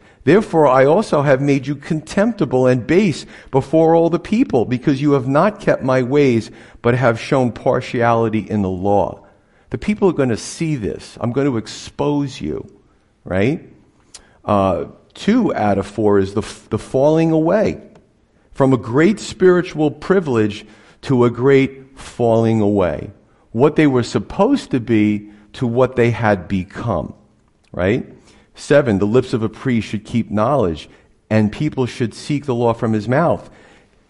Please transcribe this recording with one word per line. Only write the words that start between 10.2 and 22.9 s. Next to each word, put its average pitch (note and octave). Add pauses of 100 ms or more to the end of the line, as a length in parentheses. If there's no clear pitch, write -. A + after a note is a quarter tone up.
see D#3
this. -
I'm A#2
gonna C#3
expose C#3+
you, - (600)
right? G#2 (760)
Uh, F#2+ (280)
two G#3
out G2+
of G2
four G2+
is G2
the, G#2+
f-, -
the G#2+
falling D#3
away. D#3+ (720)
From C3+
a C3
great C#3
spiritual E3+
privilege A#2+ (360)
to A#2+
a A#2+
great C3+
falling A2+
away. G2+ (400)